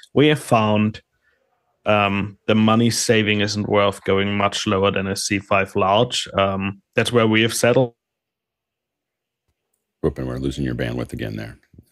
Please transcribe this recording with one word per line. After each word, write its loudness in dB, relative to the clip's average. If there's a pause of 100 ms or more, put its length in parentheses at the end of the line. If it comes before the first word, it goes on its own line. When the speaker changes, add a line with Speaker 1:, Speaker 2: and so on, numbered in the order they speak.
(140)
Speaker 1:
we 4
have 0
found, 0 (800)
um, 0
the 2
money 4
saving 0
isn't -4
worth 0
going 0
much -2
lower 0
than -4
a -4
C -4
five -2
large. 0
Um, -2 (140)
that's -2
where 4
we 4
have 0
settled. 2 (2000)
Speaker 2:
Whoop, -2
and -8
we're -8
losing -4
your -4
bandwidth -6
again -8
there. -12 (320)